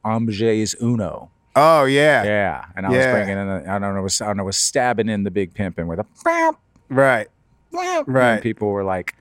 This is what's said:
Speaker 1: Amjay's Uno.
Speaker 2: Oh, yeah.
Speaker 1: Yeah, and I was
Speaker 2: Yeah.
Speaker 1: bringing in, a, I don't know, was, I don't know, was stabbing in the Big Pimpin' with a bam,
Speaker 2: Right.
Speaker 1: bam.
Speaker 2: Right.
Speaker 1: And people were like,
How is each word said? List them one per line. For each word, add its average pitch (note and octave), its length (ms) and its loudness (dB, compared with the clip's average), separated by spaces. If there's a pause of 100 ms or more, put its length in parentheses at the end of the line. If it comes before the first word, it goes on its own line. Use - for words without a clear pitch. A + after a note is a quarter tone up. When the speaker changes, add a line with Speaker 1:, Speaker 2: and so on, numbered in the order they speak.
Speaker 1:
Amjay's A2 760 0
Uno. G#2+ 480 -4 (280)
Speaker 2:
Oh, D3+ 280 6
yeah. C#3 360 4
Speaker 1:
Yeah, G2+ 420 0 (120)
and F#2+ 80 -6
I F#2+ 60 -2
was B2+ 80 2
Speaker 2:
Yeah. C3 140 2
Speaker 1:
bringing G2 260 -2
in, G2 100 -4
a, F#2+ 180 -6
I G2 120 -4
don't G2 160 -4
know, G2 80 -4
was, F#2+ 180 -4
I G#2+ 60 -8
don't G#2 100 -4
know, G2+ 80 -4
was F#2+ 140 -4
stabbing A#2+ 500 0
in G#2 160 -2
the G2 60 -2
Big F#2 240 -4
Pimpin' F2 320 -6
with E2+ 120 -6
a - 60 -6 (180)
bam, E4 320 0 (360)
Speaker 2:
Right. B2+ 380 2 (440)
Speaker 1:
bam. F4 340 -2
Speaker 2:
Right. B2+ 260 4
Speaker 1:
And G#2 100 -2
people A2 260 -4
were G2+ 160 -2
like, F#2 360 -6